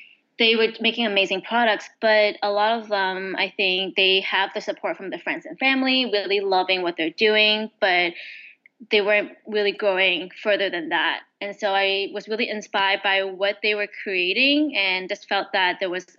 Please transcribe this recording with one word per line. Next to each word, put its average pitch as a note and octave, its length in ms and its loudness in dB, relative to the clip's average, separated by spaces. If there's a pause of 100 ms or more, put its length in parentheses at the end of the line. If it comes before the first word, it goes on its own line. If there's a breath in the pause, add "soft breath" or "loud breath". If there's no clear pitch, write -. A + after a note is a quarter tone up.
(400 loud breath)
they A3+ 160 4
were A3 140 4 (100)
making A3+ 260 0
amazing G3 360 0
products, A3+ 480 0 (100)
but G#3+ 420 4
a G#3 80 0
lot G#3+ 300 2
of G#3+ 80 -12
them, F#3+ 500 -2
I G3 200 -2
think, F#3+ 400 0
they F#3+ 240 4
have G3 340 -2
the G#3 60 -4
support F#3+ 340 -6
from F#3+ 140 -10
their E3+ 100 -8
friends F3+ 260 -6
and - 140 -16
family, C4 460 2
really G3 340 0
loving F#3 420 2
what F3 140 -2
they're E3 140 -2
doing, G#3+ 600 2 (120)
but F3+ 320 2 (760 loud breath)
they G#3+ 120 4
weren't G#3 320 0 (120)
really G#3 280 0
going F#3 580 0 (100)
further G3 280 0
than E3 200 -6
that. D#3+ 340 0 (180)
And G3+ 120 -8
so G3 200 -2
I G3 400 0
was G3+ 160 -10
really A3 200 -4
inspired G3+ 540 -2
by G3 200 2
what G3 380 -2
they G#3 140 0
were G#3 140 -2 (120)
creating B3 760 0
and F#3 320 -2
just G3+ 180 -8
felt G3 240 -2
that F#3 300 0
there F#3+ 80 -2
was F#3 180 -6 (120)